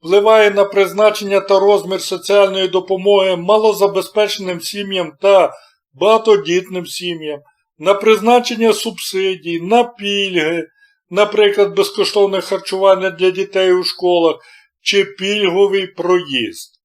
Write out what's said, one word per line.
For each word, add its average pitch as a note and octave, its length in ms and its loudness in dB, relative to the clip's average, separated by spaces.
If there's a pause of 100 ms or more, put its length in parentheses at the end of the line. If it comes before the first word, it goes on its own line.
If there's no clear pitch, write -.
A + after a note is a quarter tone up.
впливає G#3 500 4
на G3 140 2
призначення G3 760 0
та F#3+ 200 2
розмір F#3+ 400 0
соціальної F#3+ 680 0
допомоги F#3+ 680 0
малозабезпеченим G3 1200 -2
сім'ям G3 600 -8
та G3 320 4 (420)
багатодітним F#3 920 0
сім'ям, D#3 540 -10 (380)
на F3+ 160 2
призначення A3+ 800 2
субсидій, F#3+ 880 -6
на A3 240 2
пільги, F#3+ 800 -4 (460)
наприклад, G3+ 680 2
безкоштовне G3 640 0
харчування F#3+ 680 0
для F#3 200 0
дітей F#3+ 420 -2
у F3+ 120 0
школах E3+ 520 0 (460)
чи G3 220 0
пільговий G3 840 -2
проїзд. D3+ 840 -4 (140)